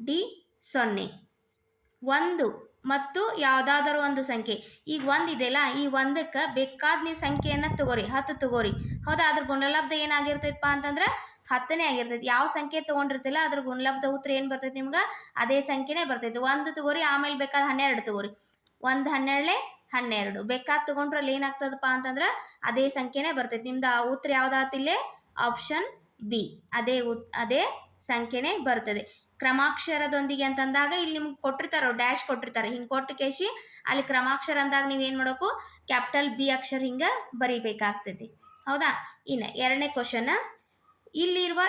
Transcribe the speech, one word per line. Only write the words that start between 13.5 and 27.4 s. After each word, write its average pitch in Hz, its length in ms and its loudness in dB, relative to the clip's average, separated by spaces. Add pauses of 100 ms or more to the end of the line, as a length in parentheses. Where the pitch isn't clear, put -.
ಗುಣಲಬ್ಧ 262 480 -2
ಉತ್ತರ 277 220 -2
ಏನ್ 269 200 0
ಬರ್ತೈತಿ 262 240 -4
ನಿಮ್ಗ? 269 200 -4 (420)
ಅದೇ 262 240 2
ಸಂಖ್ಯೆನೇ 277 440 -2
ಬರ್ತೈತಿ. 233 340 -4
ಒಂದು 294 360 0
ತಗೋರಿ, 302 280 0
ಆಮೇಲೆ 285 320 2
ಬೇಕಾದ್ 277 300 2
ಹನ್ನೆರಡು 269 400 2
ತಗೋರಿ. 208 240 -4 (540)
ಒಂದ್ 269 260 2
ಹನ್ನೆರಡ್ಲೆ 285 840 0
ಹನ್ನೆರಡು. 208 500 -2
ಬೇಕಾದ್ 262 440 0
ತಗೊಂಡ್ರೆ 294 320 -2
ಅಲ್ಲಿ 269 140 0
ಏನಾಗ್ತದಪ್ಪ 269 560 -2
ಅಂತಂದ್ರ 262 340 0 (400)
ಅದೇ 262 260 2
ಸಂಖ್ಯೆನೇ 277 440 -2
ಬರ್ತೈತಿ. 233 300 -2
ನಿಮ್ದು 254 320 0
ಆ 240 60 4
ಉತ್ತರ 262 300 0
ಯಾವ್ದಾತಿಲ್ಲೇ? 269 800 2 (260)
ಆಪ್ಷನ್ - 480 0 (380)
ಬಿ. 208 380 -2 (100)
ಅದೇ 240 280 2
ಉತ್-, 233 360 -4
ಅದೇ 240 260 2 (380)